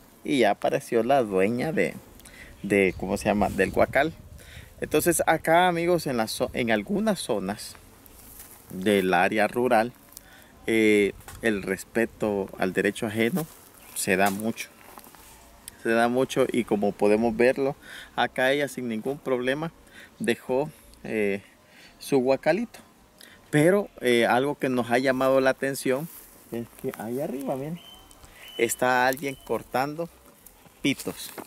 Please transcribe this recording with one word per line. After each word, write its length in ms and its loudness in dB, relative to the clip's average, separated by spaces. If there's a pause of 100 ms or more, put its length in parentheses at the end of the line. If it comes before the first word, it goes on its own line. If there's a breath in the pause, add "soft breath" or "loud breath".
(240)
y 140 0
ya 140 6
apareció 500 0
la 200 4
dueña 500 0
de, 220 -2 (680 loud breath)
de, 360 4
¿cómo 180 -4
se 100 -4
llama?, 240 2
del 220 0
huacal. 420 0 (680 loud breath)
Entonces 460 0
acá, 420 4
amigos, 380 0
en 100 -2
la 100 0
zo-, 280 -4
en 160 0
algunas 500 0
zonas 560 -6 (920)
del 420 0
área 360 2
rural, 440 2 (760 loud breath)
eh, 460 4 (300)
el 200 0
respeto 840 -4 (100)
al 140 -2
derecho 340 -2
ajeno 400 -2 (480)
se 220 0
da 140 4
mucho. 400 -6 (1120)
Se 80 -2
da 180 4
mucho 420 0
y 140 0
como 280 0
podemos 440 2
verlo, 400 2 (400 loud breath)
acá 340 0
ella 180 0
sin 200 -8
ningún 300 -4
problema 540 -2 (460 loud breath)
dejó, 520 -2 (320 loud breath)
eh, 400 -2 (560 loud breath)
su 180 -2
huacalito. 600 0 (720 loud breath)
Pero, 380 4 (120)
eh, 260 4
algo 320 0
que 120 -2
nos 200 -2
ha 60 2
llamado 440 2
la 100 4
atención 580 -4 (440)
es 140 -8 (140)
que 180 -6
ahí 220 -6
arriba, 360 -6
miren, 240 -8 (800 loud breath)
está 480 2
alguien 380 -4
cortando 640 -4 (760)
pitos. 480 -4 (160)